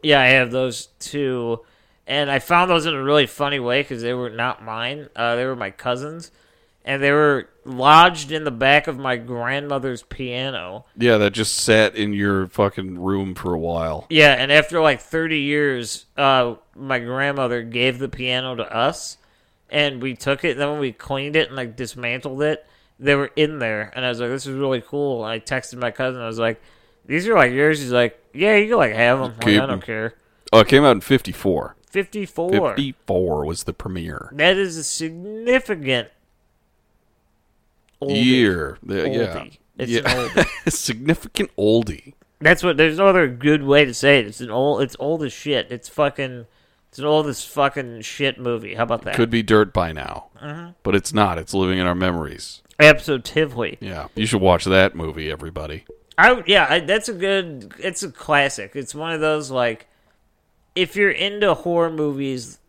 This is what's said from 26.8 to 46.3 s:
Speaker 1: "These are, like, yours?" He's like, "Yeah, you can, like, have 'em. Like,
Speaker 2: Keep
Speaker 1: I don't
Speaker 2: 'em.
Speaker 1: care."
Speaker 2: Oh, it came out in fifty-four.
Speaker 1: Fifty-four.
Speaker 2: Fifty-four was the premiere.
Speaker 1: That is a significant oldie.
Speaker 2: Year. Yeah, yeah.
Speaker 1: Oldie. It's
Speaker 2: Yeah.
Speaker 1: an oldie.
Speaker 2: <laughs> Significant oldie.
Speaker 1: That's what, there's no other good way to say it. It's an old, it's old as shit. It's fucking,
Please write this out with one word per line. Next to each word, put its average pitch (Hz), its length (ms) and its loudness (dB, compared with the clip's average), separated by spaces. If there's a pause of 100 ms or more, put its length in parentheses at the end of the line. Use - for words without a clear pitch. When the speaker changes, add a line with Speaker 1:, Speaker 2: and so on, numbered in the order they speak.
Speaker 1:
"These 170 220 -4
are, 226 80 2
like, 131 160 6
yours?" 147 300 2
He's 127 100 -6
like, 123 260 2 (160)
"Yeah, 202 220 2
you 208 140 4
can, 233 80 2
like, 127 160 2
have 120 260 4
'em. 131 60 -4
Like, 113 160 -12
Speaker 2:
Keep 107 200 4
Speaker 1:
I 135 40 0
don't 139 60 -6
Speaker 2:
'em. 123 100 -6
Speaker 1:
care." 110 320 -8 (400)
Speaker 2:
Oh, 113 80 10
it 104 80 4
came 139 160 8
out 139 100 8
in 92 60 -6
fifty-four. 95 720 0 (160)
Speaker 1:
Fifty-four. 190 600 -6 (240)
Speaker 2:
Fifty-four 92 680 -2
was 82 200 -6
the - 80 -6
premiere. 85 600 -10
Speaker 1:
That 160 240 2
is 185 200 -4
a 156 80 -10
significant 175 1200 -4 (1900)
oldie. 139 240 0
Speaker 2:
Year. 98 600 2
Yeah, 95 200 -4
yeah. 113 300 -2
Speaker 1:
Oldie. - 220 -14 (200)
It's 120 140 -6
Speaker 2:
Yeah. 117 100 2
Speaker 1:
an 123 280 0
oldie. - 180 2 (120)
Speaker 2:
<laughs> - 120 -4
Significant 135 840 -4
oldie. 104 560 0 (260)
Speaker 1:
That's 165 240 4
what, 170 140 0
there's 156 200 4
no 196 100 6
other 180 200 6
good 139 360 2
way 143 220 4
to 123 80 -8
say 139 260 4
it. 107 80 -4
It's 107 140 -14
an 120 100 -12
old, 127 300 0
it's 135 180 -4
old 151 240 -4
as 127 100 -8
shit. 139 380 -4
It's 120 180 -14
fucking, 135 560 -4 (440)